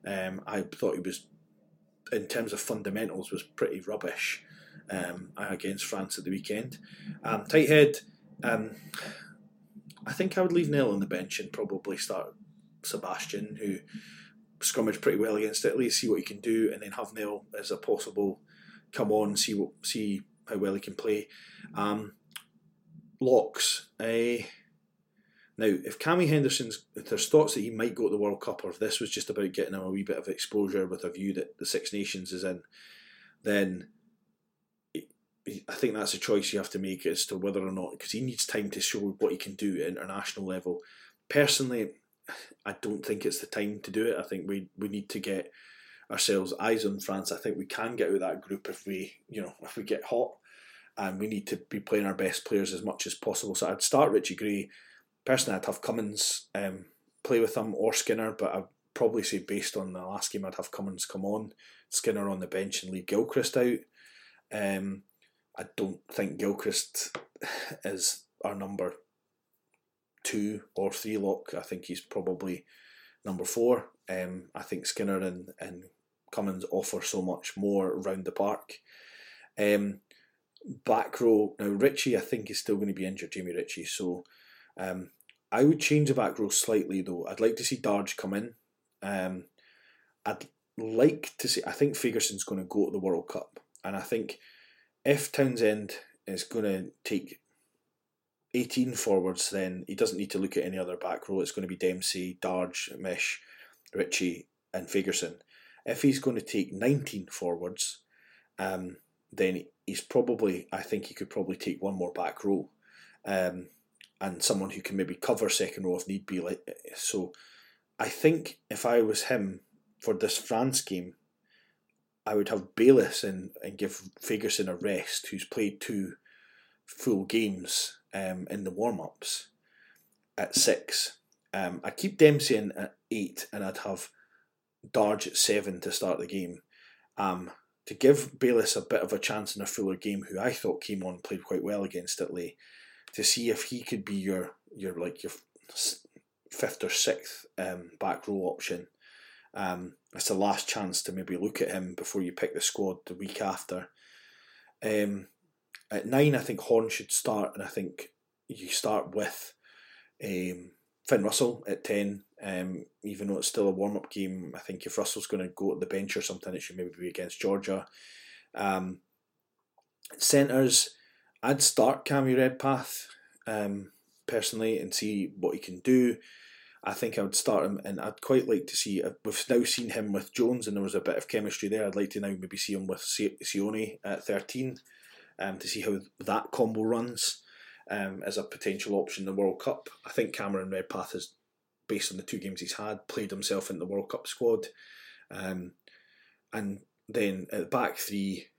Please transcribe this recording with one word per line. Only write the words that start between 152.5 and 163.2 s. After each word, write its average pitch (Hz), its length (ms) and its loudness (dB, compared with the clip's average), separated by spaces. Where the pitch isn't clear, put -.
the - 60 -2
squad 95 440 0
the 85 100 -10
week 98 280 -6
after. 92 460 -4
Um, 104 440 0
at 104 160 -2
nine, 139 300 6
I - 20 4
think 110 220 -4
Horn 113 280 4
should - 220 -4
start, 107 440 0
and 95 100 -8
I - 20 -8
think - 460 -8
you - 200 -10
start - 460 0
with, - 400 -4
um, 90 460 -4
Finn 107 180 6
Russell 120 420 2
at - 160 -4
ten, 101 400 -2
um, 92 440 -6
even 104 240 -8